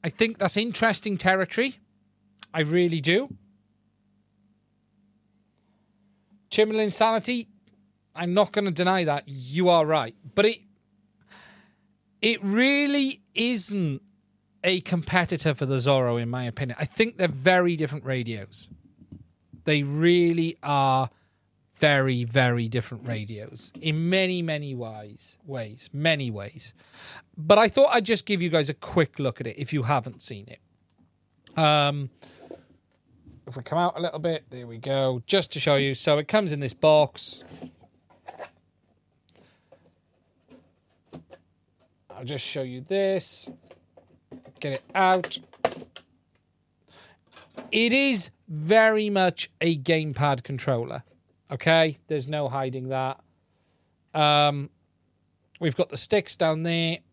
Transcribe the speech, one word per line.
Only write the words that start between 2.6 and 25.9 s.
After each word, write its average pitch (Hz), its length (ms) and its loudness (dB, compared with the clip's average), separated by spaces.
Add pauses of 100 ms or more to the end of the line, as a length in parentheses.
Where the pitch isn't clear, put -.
really 165 420 2
do. 190 320 2 (3250)
Chimney 220 300 2
Insanity, 226 720 0 (680)
I'm 175 180 -4
not 196 200 2
gonna 202 180 0
deny 180 320 2
that. 143 240 0
You 139 420 -2
are 170 160 6
right. 151 300 0 (200)
But 202 100 4
it, 220 140 2 (1600)
it 220 200 0
really 277 800 2 (140)
isn't 202 680 -2 (640)
a 185 160 2
competitor 165 760 0
for 135 120 -4
the 135 100 0
Zorro, 127 440 2
in 117 100 -4
my 127 140 -6
opinion. 120 360 -6
I 156 40 -2
think 226 340 -2
they're 180 100 0
very 175 480 2
different 143 280 -6
radios. 117 640 -6 (960)
They 151 180 2
really 165 800 2
are 139 480 2 (640)
very, 135 500 2
very 120 440 2
different 120 380 -6
radios 107 720 -10
in 160 280 -2
many, 185 320 0
many 147 340 -6
ways, 110 680 -14
ways, 120 480 -12